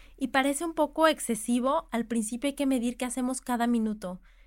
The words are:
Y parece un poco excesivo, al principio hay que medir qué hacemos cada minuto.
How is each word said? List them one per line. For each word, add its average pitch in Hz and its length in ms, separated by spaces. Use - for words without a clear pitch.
Y 269 120
parece 277 360
un 330 80
poco 311 340
excesivo, 254 840
al 233 140
principio 233 420
hay 277 60
que 285 120
medir 247 320
qué 254 80
hacemos 254 360
cada 240 260
minuto. 214 540